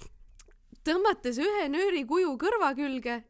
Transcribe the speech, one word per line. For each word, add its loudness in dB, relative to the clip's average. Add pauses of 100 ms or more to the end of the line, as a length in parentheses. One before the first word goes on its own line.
(800)
tõmmates 0
ühe 0
nööri 0
kuju 2
kõrva 2
külge, -4